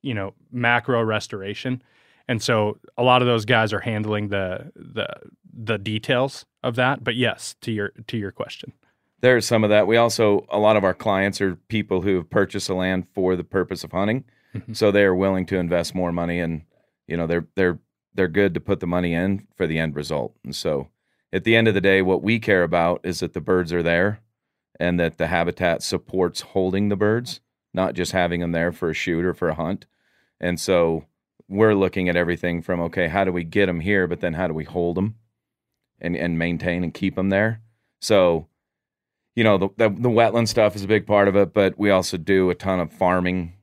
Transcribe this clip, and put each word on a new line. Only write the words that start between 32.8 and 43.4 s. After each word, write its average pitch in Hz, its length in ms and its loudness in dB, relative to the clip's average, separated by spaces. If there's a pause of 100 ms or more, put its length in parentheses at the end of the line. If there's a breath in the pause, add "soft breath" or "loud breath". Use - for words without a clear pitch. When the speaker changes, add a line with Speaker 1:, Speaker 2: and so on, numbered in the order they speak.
Speaker 2:
how 95 160 2
do 92 80 0
we 87 100 -4
get 95 260 2
'em 85 120 -2
here, 95 260 0
but 85 140 -4
then 87 120 -4
how 87 140 -2
do 82 60 -4
we 80 100 -6
hold 87 340 -4
'em 107 180 -2 (840)
and, 87 160 -4
and 82 240 -2
maintain 87 460 -2
and 80 80 -6
keep - 260 -4
'em 95 100 0
there? 110 320 0 (400)
So, 87 460 2 (880)
you 120 80 2
know, 104 140 6
the, 95 200 0
the, 110 120 4
the 113 200 -2
wetland 113 380 2
stuff 107 280 2
is 101 80 -10
a 95 40 -8
big 104 180 2
part 101 220 4
of 95 80 2
it, 101 180 2
but 98 240 2
we 101 140 2
also 92 260 0
do 92 320 2
a 87 60 0
ton 95 240 -4
of 82 120 -4
farming 90 720 0